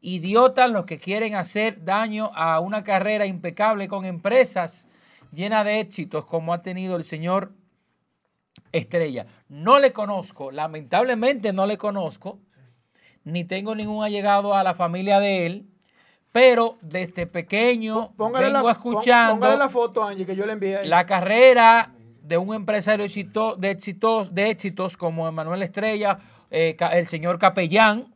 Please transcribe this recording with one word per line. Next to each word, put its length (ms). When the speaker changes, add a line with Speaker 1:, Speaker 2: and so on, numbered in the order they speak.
Speaker 1:
idiotas, 680
los 140
que 140
quieren 360
hacer 500
daño 500
a 260
una 240
carrera 420
impecable 640
con 160
empresas 840
llenas 320
de 160
éxitos 460
como 260
ha 100
tenido 340
el 80
señor 480
Estrella. 540
No 300
le 140
conozco, 580
lamentablemente 1040
no 140
le 120
conozco, 600
ni 200
tengo 300
ningún 300
allegado 500
a 80
la 120
familia 460
de 260
él, 200
pero 500
desde 440
pequeño 880
Speaker 2:
Póngale 360
Speaker 1:
vengo 140
Speaker 2:
la, 60
Speaker 1:
escuchando 600
Speaker 2:
pon-, 80
póngale 180
la 100
foto, 360
Angie, 220
que 100
yo 100
le 60
envié 260
ahí. 100
Speaker 1:
la 180
carrera 840
de 160
un 160
empresario 500
exito-, 520
de 140
éxitos, 640
de 160
éxitos 460
como 320
Emanuel 340
Estrella, 560
eh, 260
ca-, 120
el 80
señor 320
Capellán. 760